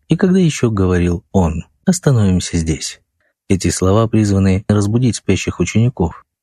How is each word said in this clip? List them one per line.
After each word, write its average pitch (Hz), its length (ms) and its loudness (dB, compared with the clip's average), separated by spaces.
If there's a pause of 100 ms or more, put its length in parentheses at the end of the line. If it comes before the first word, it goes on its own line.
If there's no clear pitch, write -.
«И - 80 0
когда 185 220 2
ещё 156 320 0
говорил 90 640 0
он?» 82 320 0 (200)
Остановимся 107 720 0
здесь. 80 440 -6 (480)
Эти 92 220 0
слова 101 380 0
призваны 98 600 0
разбудить 107 480 0
спящих - 440 -4
учеников, 98 640 -2 (180)